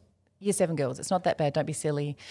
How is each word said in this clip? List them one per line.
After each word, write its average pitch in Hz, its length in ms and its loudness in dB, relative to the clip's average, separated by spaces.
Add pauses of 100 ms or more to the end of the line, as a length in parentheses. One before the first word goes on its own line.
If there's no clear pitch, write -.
(400)
year 196 140 0
seven 165 220 2
girls. 135 240 0
It's - 100 -8
not 180 140 2
that - 140 2
bad. 147 160 2
Don't 151 120 0
be 156 80 -4
silly. 147 440 -2 (140)